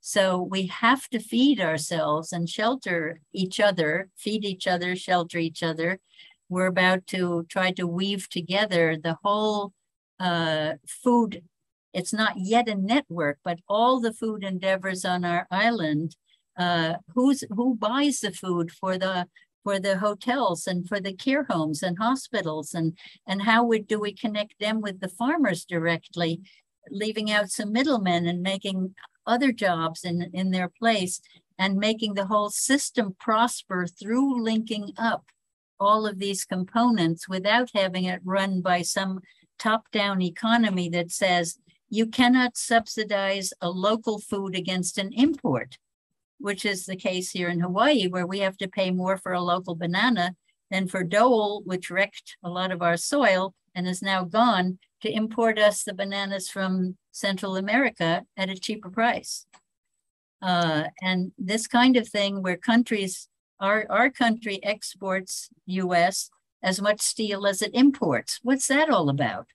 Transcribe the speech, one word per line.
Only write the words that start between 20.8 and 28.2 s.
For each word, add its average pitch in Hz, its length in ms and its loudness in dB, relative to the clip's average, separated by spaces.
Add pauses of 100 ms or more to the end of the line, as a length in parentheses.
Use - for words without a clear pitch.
for 202 140 -2
the 196 120 -6
care 269 360 0
homes 156 340 0
and 175 160 -2
hospitals, 196 760 -2
and, 165 240 -2 (300)
and 196 140 -4
how 226 240 4
would, 220 220 0
do 214 120 0
we 208 140 -4
connect 208 460 -6
them 214 220 -2
with 196 200 -8
the 190 80 -6
farmers 240 560 0
directly, 165 720 -2 (500)
leaving 214 400 -4
out 208 200 2
some 208 240 -4
middlemen 208 540 2